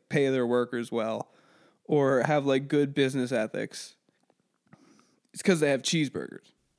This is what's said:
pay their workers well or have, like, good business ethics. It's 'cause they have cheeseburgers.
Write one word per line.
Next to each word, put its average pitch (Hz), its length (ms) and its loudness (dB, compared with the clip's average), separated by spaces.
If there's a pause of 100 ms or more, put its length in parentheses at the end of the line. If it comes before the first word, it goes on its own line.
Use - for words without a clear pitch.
pay 139 200 2
their 131 180 0
workers 120 460 -2
well 113 400 -4 (520)
or 139 380 2
have, 147 220 2
like, 139 240 2
good 143 240 2
business 131 400 0
ethics. - 640 -6 (1400)
It's - 100 -14
'cause 175 180 4
they 147 100 2
have 131 120 0
cheeseburgers. 131 680 -4 (260)